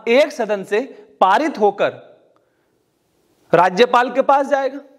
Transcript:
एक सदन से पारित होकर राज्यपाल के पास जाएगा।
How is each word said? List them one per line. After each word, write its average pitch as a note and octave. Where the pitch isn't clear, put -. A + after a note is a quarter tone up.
एक C4+
सदन G#3
से G3+
पारित A3
होकर G3
राज्यपाल A3
के C4+
पास C#4
जाएगा। C4+